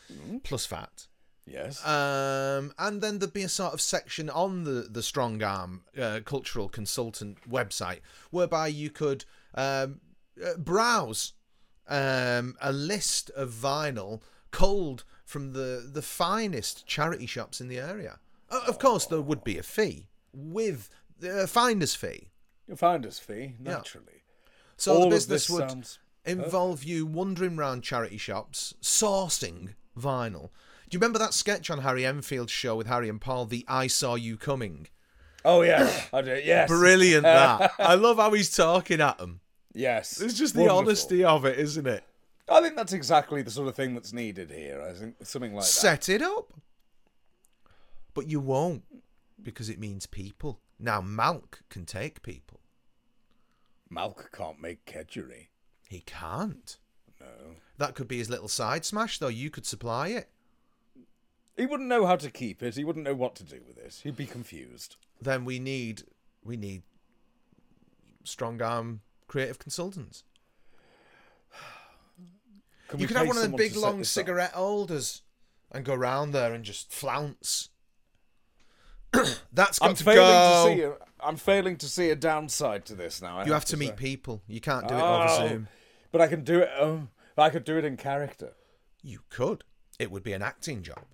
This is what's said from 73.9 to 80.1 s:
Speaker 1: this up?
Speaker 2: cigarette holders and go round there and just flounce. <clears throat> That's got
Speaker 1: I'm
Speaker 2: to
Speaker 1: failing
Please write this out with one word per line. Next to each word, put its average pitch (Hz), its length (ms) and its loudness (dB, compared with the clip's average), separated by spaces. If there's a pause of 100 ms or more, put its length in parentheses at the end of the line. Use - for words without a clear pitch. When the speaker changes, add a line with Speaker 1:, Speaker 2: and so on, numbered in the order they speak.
Speaker 1:
this - 180 -2
up? 196 60 0
Speaker 2:
cigarette 180 280 -2
holders 180 720 -4 (500)
and 131 140 -10
go 135 100 0
round 135 380 -2
there 120 200 0
and 117 100 -10
just - 280 -14
flounce. - 800 -6 (1400)
<clears throat> 247 120 6 (300)
That's 190 260 4
got 170 100 6
Speaker 1:
I'm 196 60 2
Speaker 2:
to - 80 -4
Speaker 1:
failing 214 140 10